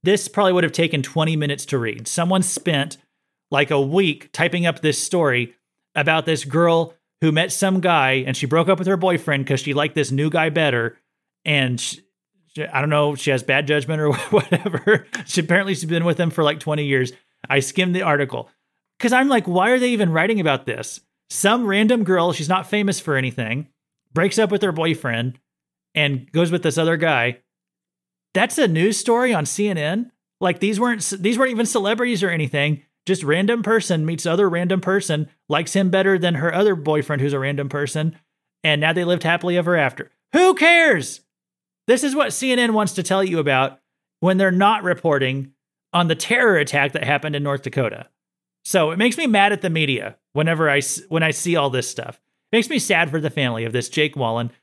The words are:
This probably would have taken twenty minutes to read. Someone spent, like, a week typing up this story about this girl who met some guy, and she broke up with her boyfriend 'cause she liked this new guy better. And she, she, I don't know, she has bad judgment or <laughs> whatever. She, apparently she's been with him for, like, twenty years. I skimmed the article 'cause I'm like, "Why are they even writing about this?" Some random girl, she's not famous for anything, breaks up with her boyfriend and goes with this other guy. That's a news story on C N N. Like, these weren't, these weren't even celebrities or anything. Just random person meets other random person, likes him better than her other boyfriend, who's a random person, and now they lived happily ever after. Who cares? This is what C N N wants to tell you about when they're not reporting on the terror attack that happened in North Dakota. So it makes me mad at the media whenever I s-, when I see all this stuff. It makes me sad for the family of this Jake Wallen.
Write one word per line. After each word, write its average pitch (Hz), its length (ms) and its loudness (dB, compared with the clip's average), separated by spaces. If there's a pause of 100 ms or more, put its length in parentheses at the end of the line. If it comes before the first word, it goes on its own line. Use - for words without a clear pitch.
This 196 240 0
probably 190 260 2
would 180 100 4
have 156 100 -2
taken 165 300 0
twenty 160 320 -2
minutes 143 320 -4
to 139 100 -2
read. 117 300 -4
Someone 180 360 0
spent, 156 540 -2 (540)
like, 139 180 2
a 147 100 2
week 151 520 0
typing 170 340 -2
up 165 160 -2
this 151 200 0
story 131 520 0 (400)
about 156 320 0
this 156 200 -2
girl 165 480 2 (280)
who 160 100 4
met 170 200 0
some 190 300 0
guy, 135 440 2
and 131 100 -4
she 143 120 -6
broke 160 200 2
up 185 120 2
with 185 80 -2
her 190 100 2
boyfriend 160 480 0
'cause 135 140 0
she 143 160 -4
liked 147 180 0
this 139 180 -2
new 147 180 0
guy 160 200 0
better. 135 480 0 (480)
And 131 340 0
she, - 220 -8 (460)
she, 151 180 -10
I 139 140 -4
don't 147 100 -2
know, 147 240 2
she 139 160 -4
has 127 140 0
bad 139 240 0
judgment 151 340 -2
or 147 120 2
<laughs> - 180 -6
whatever. 190 760 0 (200)
She, - 160 -2
apparently 185 340 0
she's 165 100 -8
been 165 200 -2
with 175 140 0
him 165 120 0
for, 165 120 0
like, 147 160 0
twenty 151 260 -4
years. 127 280 0 (340)
I 139 120 2
skimmed 180 360 -2
the 185 60 -2
article 143 480 -2 (500)
'cause 226 140 0
I'm 262 160 4
like, 226 180 2
"Why 180 220 2
are 254 100 4
they 247 100 0
even 208 220 0
writing 196 280 0
about 147 260 0
this?" - 360 -8 (280)
Some 226 380 0
random 214 360 2
girl, 175 300 2
she's 151 160 -6
not 185 180 0
famous 202 320 0
for 147 160 -2
anything, 127 520 -4 (460)
breaks 190 260 0
up 208 120 2
with 208 120 0
her 190 80 0
boyfriend 135 680 -2 (560)
and 143 380 -2
goes 165 200 2
with 170 120 -2
this 165 140 0
other 165 200 2
guy. 127 400 0 (960)
That's 208 240 0
a 269 100 4
news 180 300 2
story 240 360 0
on 151 120 0
C 208 220 -2
N 185 100 -2
N. 185 340 -4 (280)
Like, 180 200 0
these 202 200 0
weren't, 233 220 0 (180)
these 214 180 0
weren't 262 140 2
even 233 140 0
celebrities 220 580 0
or 185 60 0
anything. 151 540 -2 (220)
Just 180 180 -2
random 196 400 0
person 190 420 0
meets 165 200 -6
other 180 220 4
random 180 320 0
person, 180 480 -2 (220)
likes 151 240 -2
him 190 160 2
better 190 300 2
than 170 160 0
her 160 180 -2
other 196 220 2
boyfriend, 151 460 -2
who's 143 120 0
a 139 60 -2
random 143 280 -4
person, 147 480 -4 (480)
and 151 160 2
now 156 140 0
they 175 100 0
lived 175 200 0
happily 175 340 0
ever 175 180 0
after. 139 360 -2 (220)
Who 359 200 6
cares? 311 680 2 (640)
This 254 160 2
is 269 120 -2
what 285 160 0
C 262 200 -2
N 247 80 2
N 233 140 2
wants 214 200 0
to 180 100 -4
tell 190 200 0
you 170 160 0
about 135 400 0 (400)
when 185 180 2
they're 190 140 4
not 202 320 2
reporting 135 680 -2 (400)
on 175 140 2
the 160 80 2
terror 226 420 2
attack 143 360 0
that 151 100 -4
happened 147 320 -2
in 143 80 -4
North 139 200 -4
Dakota. 117 440 -4 (560)
So 165 280 2
it 170 80 -4
makes 240 180 2
me 320 100 -2
mad 208 240 4
at 202 100 -2
the 185 80 -2
media 135 460 -2 (160)
whenever 156 380 0
I 143 80 2
s-, - 320 -4
when 160 140 0
I 160 80 0
see 165 260 -2
all 139 120 0
this 123 200 -2
stuff. - 320 -12 (300)
It 220 40 0
makes 233 140 2
me 311 100 -2
sad 170 300 0
for 156 100 -4
the 156 100 -4
family 117 360 -2
of 113 80 -6
this 120 160 -2
Jake 151 260 -2
Wallen. 120 360 -2 (120)